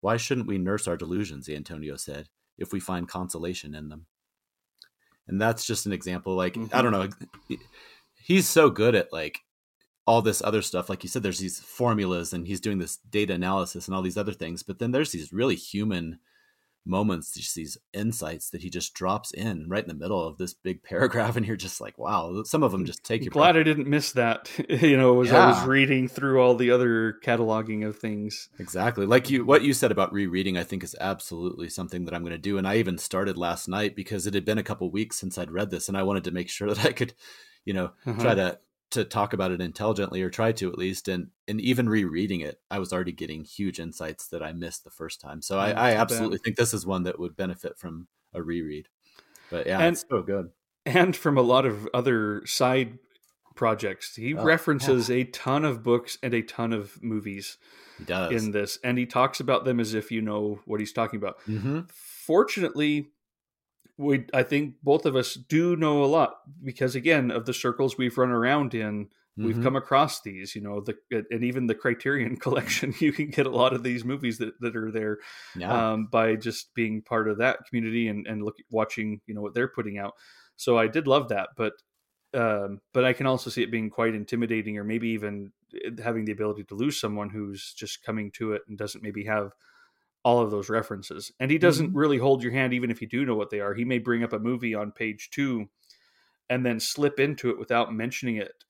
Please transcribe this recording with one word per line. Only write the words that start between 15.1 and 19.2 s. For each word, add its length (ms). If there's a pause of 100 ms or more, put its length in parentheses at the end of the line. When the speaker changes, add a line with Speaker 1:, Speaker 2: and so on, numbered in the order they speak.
Speaker 1:
these 200
really 240
human 640 (680)
moments, 480
just 200
these 220 (160)
insights 580
that 120
he 80
just 240
drops 380